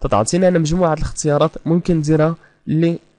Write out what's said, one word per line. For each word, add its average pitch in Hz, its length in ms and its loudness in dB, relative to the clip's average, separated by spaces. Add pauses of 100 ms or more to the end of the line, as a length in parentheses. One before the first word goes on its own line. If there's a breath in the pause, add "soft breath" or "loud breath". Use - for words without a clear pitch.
تتعطينا 143 480 0
أنا 180 100 2
مجموعة 165 360 0
الاختيارات 151 560 -2 (160)
ممكن 170 300 0
نديرها 156 400 0 (320 soft breath)
اللي 165 300 0 (200)